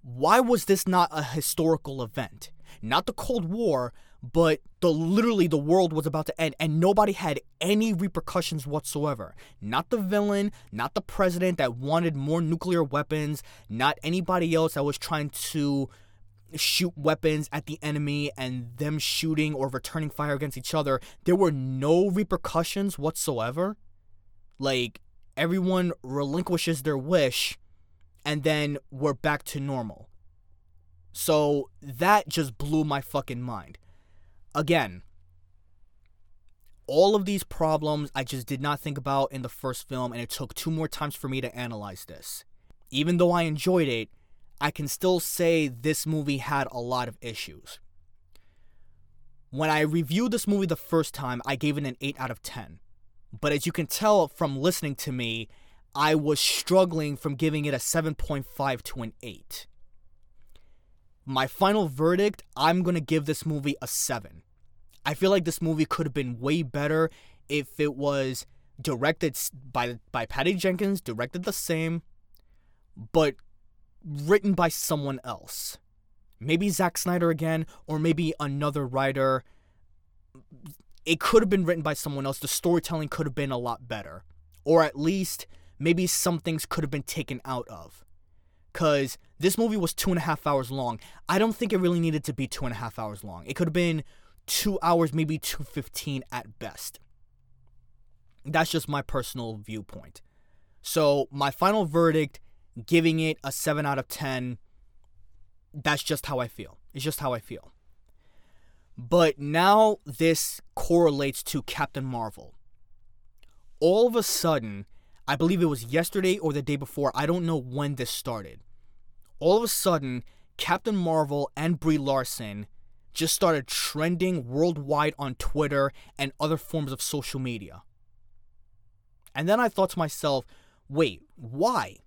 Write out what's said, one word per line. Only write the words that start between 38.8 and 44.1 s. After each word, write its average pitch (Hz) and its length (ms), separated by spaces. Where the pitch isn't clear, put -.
think 143 180
about 135 340
in 131 80
the 123 80
first - 400
film, 127 240
and 120 80
it 120 80
took - 240
two - 180
more 160 180
times 147 260
for - 140
me 131 120
to 127 160
analyze 110 480
this. - 400
Even 156 260
though 175 160
I 175 100
enjoyed 160 460
it, 113 220